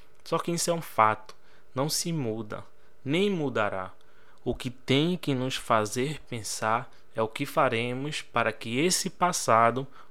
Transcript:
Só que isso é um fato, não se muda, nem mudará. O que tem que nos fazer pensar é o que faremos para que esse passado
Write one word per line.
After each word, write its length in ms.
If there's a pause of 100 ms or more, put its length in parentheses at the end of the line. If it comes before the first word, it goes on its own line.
(220)
Só 160
que 140
isso 180
é 20
um 80
fato, 540 (400)
não 140
se 240
muda, 520 (400)
nem 240
mudará. 640 (520)
O 100
que 160
tem 460
que 180
nos 220
fazer 720
pensar 600 (280)
é 40
o 60
que 180
faremos 800
para 300
que 260
esse 320
passado 800 (220)